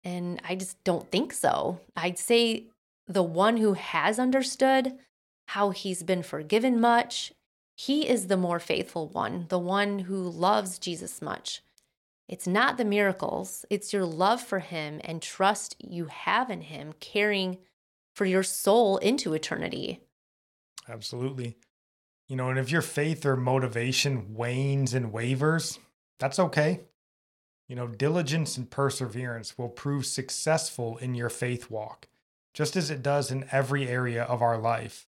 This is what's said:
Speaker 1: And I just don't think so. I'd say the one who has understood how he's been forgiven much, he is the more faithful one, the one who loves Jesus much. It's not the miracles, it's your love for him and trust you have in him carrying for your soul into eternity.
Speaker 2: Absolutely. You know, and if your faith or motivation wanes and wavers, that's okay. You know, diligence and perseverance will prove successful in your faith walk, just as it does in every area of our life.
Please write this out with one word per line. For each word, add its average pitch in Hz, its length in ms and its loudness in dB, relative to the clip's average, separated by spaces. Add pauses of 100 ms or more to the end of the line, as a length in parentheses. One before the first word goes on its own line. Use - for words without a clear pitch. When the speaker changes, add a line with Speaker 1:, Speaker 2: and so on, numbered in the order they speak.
Speaker 1:
And 175 440 -4
I 185 60 -4
just 185 300 -10
don't - 260 0
think 240 220 0
so. - 480 0 (160)
I'd 175 220 -4
say 233 500 2 (400)
the 185 160 4
one 185 320 4
who 214 160 6
has 180 480 0
understood 262 760 4 (520)
how 202 220 2
he's 185 340 -6
been 180 180 2
forgiven 220 580 2
much, 233 520 4 (440)
he 294 300 0
is 190 220 2
the 196 80 4
more 175 240 0
faithful - 480 -4
one, 175 400 -4
the 185 100 0
one 196 420 0
who 185 220 -4
loves 180 560 0
Jesus - 420 -8
much. - 400 -8 (680)
It's - 200 -10
not 247 320 2
the 233 80 2
miracles, 196 800 0
it's 202 240 -4
your 190 140 0
love 185 340 2
for 196 200 -4
him 156 440 -8
and 165 160 -8
trust - 580 0
you 170 280 -8
have 214 420 0
in 175 140 -6
him 151 360 -14
carrying 196 600 0 (560)
for 202 100 0
your 190 180 4
soul 202 560 4
into 190 360 0
eternity. - 680 -6 (880)
Speaker 2:
Absolutely. 120 680 -6 (720)
You 131 80 -6
know, 127 120 0
and 131 100 2
if 131 120 -2
your 165 100 4
faith 156 460 0
or 135 100 4
motivation 127 960 0
wanes 127 600 0
and 120 180 0
wavers, 135 680 0 (400)
that's 139 200 -2
okay. 180 460 2 (840)
You 123 80 -10
know, 123 120 -6
diligence 147 680 0
and 127 140 -8
perseverance 123 880 -2
will 120 100 -6
prove 139 380 -4
successful 135 880 -2
in 127 180 -4
your 120 140 -2
faith 123 420 -4
walk, 107 380 -8 (460)
just 151 220 -2
as 160 120 0
it 139 140 -6
does 139 280 2
in 135 220 -4
every 135 340 2
area 123 360 0
of 120 180 -2
our 117 160 4
life. 113 600 -2